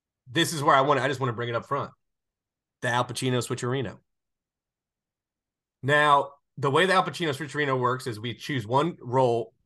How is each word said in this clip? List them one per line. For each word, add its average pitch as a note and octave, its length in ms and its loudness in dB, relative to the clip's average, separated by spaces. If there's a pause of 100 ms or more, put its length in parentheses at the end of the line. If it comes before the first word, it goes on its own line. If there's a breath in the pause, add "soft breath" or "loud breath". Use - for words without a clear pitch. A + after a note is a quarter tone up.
(300)
this D3+ 220 0
is D#3 100 -4
where D3 140 4
I C3+ 60 6
wanna, C#3 200 2
I C3 60 -2
just C3 120 -4
wanna B2 140 -2
bring A#2+ 160 -6
it A#2 60 -4
up A2 120 -6
front. C3 240 -6 (920)
The B2 80 -2
Al A#2+ 160 2
Pacino B2 320 -2
switcherino. A#2+ 600 -4 (1900)
Now, C#3+ 480 4 (260)
the C#3 140 -2
way D#3+ 140 4
the F#3+ 80 2
Al F#3 100 4
Pacino E3+ 260 -4
switcherino C#3+ 500 -2
works A#2+ 280 -2
is A2 120 -8
we A#2 140 -8
choose A#2+ 340 -6
one D3 320 0
role A#2+ 540 0 (120)